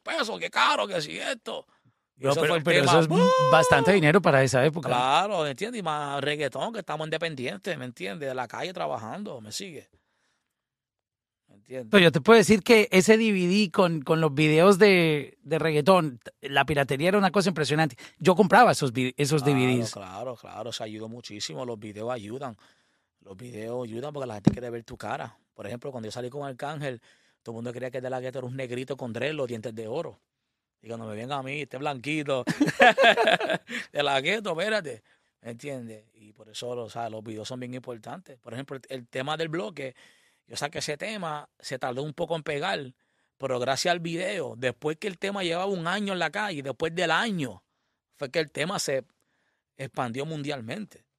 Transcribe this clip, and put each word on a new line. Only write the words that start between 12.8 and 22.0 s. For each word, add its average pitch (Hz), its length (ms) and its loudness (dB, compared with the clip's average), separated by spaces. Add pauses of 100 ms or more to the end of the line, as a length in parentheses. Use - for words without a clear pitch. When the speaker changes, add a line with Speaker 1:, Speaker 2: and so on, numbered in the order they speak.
Speaker 2:
ese 196 260 8
D 226 140 4
V 185 160 2
D 196 240 4
con, 170 320 2
con 160 180 2
los 151 140 2
videos 156 460 6
de, 165 640 4
de 156 180 -2
reggaetón, 151 580 4 (220)
la 139 260 2
piratería 143 440 2
era 208 80 4
una 190 120 4
cosa 196 200 2
impresionante. 151 460 0 (220)
Yo 175 160 4
compraba 196 380 8
esos 127 200 -2
vi-, 127 240 -2
esos 143 280 2
Speaker 1:
Claro, 139 160 4
Speaker 2:
D 127 60 4
V 123 180 4
Ds. 107 80 -6
Speaker 1:
claro, 104 420 -10
claro, 110 380 -12
se - 100 -8
ayudó 110 260 -10
muchísimo. 120 560 -10
Los 117 140 -8
videos 107 320 -8